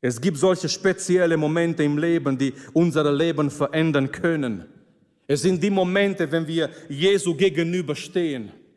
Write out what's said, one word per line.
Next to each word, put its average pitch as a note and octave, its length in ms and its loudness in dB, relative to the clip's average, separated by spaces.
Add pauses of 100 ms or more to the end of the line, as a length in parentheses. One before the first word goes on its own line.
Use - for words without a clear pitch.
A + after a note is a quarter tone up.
Es B2 200 -4
gibt E3 160 0
solche F3+ 320 2
spezielle F3+ 680 0
Momente D#3+ 460 0
im D3 160 2
Leben, D3+ 400 0
die C3+ 140 0 (200)
unser D#3 380 2
Leben D3 400 2
verändern C#3+ 600 0
können. C3 540 -2 (600)
Es C#3 160 0
sind F3 200 2
die G3+ 80 2
Momente, F#3+ 600 0
wenn E3 160 -2
wir D#3+ 240 -2 (180)
Jesu F3 460 2
gegenüberstehen. D#3+ 1160 -2 (240)